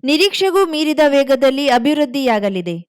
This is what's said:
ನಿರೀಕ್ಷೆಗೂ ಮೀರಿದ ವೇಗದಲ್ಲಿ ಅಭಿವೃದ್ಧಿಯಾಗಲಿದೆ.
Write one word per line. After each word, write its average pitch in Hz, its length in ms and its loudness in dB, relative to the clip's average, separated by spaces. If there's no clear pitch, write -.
ನಿರೀಕ್ಷೆಗೂ 359 520 2
ಮೀರಿದ 302 300 0
ವೇಗದಲ್ಲಿ 269 500 2
ಅಭಿವೃದ್ಧಿಯಾಗಲಿದೆ. 233 960 -2